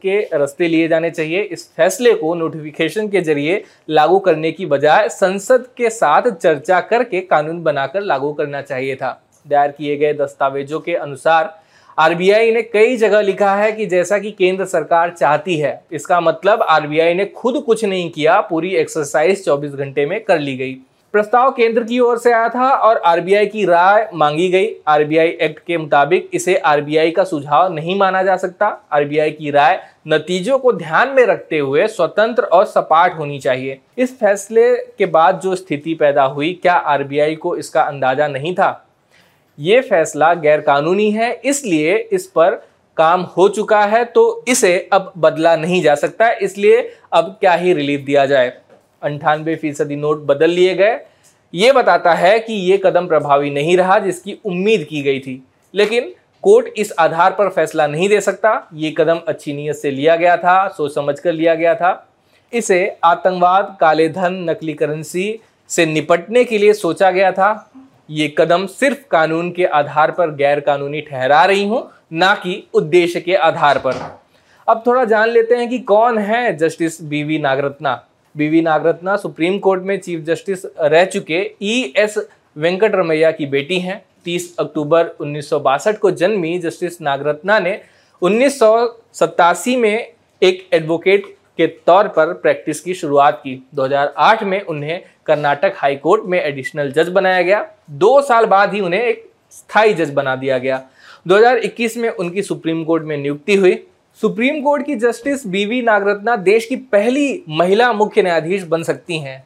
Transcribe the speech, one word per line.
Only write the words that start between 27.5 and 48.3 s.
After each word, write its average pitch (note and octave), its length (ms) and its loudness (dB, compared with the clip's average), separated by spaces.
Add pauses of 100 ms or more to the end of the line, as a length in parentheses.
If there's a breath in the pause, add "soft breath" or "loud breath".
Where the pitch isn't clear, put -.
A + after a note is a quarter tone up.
नहीं E3 240 -4
माना F#3+ 260 2
जा F#3+ 140 2
सकता। F#3+ 300 -2 (240)
आरबीआई D3 400 0
की D3+ 200 -10
राय D3 280 4 (280 loud breath)
नतीजों F3+ 520 0
को B3 140 2
ध्यान E3+ 360 0
में C4 160 4
रखते D3 340 -2
हुए C#3+ 280 0
स्वतंत्र G#3+ 560 0
और F#3+ 220 4
सपाट E3+ 520 2
होनी C#3+ 220 -8
चाहिए। C3 400 -4 (180)
इस B3+ 220 -2
फैसले A3+ 540 2 (240)
के G3 100 0
बाद E3 320 4
जो F#3 160 -4
स्थिति D#3+ 400 -6
पैदा C#3+ 300 2
हुई, C#3+ 280 -4
क्या F3 220 0
आरबीआई D3 600 -2
को E3+ 220 -6
इसका D#3 240 -4
अंदाजा C#3+ 460 -2
नहीं C#3+ 260 -6
था? E3+ 340 -2 (680 soft breath)
ये G3 240 2
फैसला D#3+ 540 0
गैरकानूनी D3+ 760 2
है, A3+ 240 -2
इसलिए G3+ 600 -2
इस G#3 320 -4
पर F3 340 0 (360 soft breath)
काम E3 320 2
हो F#3+ 200 2
चुका G#3 320 0
है, G#3+ 240 2
तो A3+ 420 2
इसे F#3+ 460 0
अब F#3 240 0
बदला D#3 400 2
नहीं F3 240 -2
जा D3 160 4
सकता, A3 360 0
इसलिए G3+ 580 0 (220 loud breath)
अब F3+ 260 0
क्या F#3 140 4
ही F3 200 2
रिलीफ C#3+ 280 -2
दिया C#3 240 2
जाए। B2+ 280 2 (480)